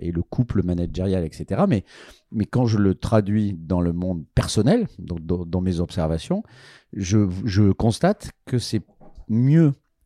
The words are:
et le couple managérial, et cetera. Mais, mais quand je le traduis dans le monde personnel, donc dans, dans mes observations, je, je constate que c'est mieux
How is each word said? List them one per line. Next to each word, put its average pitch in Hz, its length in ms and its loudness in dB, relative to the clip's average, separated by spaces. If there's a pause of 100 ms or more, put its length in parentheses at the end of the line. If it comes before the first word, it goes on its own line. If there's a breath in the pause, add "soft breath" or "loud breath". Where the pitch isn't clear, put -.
et 85 100 -4
le 85 120 -2
couple 110 400 -2
managérial, 90 600 -2
et 78 80 -4
cetera. 101 360 -2
Mais, 107 180 2 (460 loud breath)
mais 107 140 -2
quand 123 200 0
je 110 140 2
le 98 160 4
traduis 104 580 0
dans 82 260 -2
le 87 140 0
monde 87 400 -4
personnel, 175 540 2 (100)
donc 85 260 -10
dans, 87 220 -4
dans 87 160 -4
mes 90 180 0
observations, 85 640 -2 (520 loud breath)
je, 98 360 0 (160)
je 101 260 4
constate - 600 0 (160)
que 123 100 -2
c'est 110 240 -4 (480)
mieux 139 440 4 (320)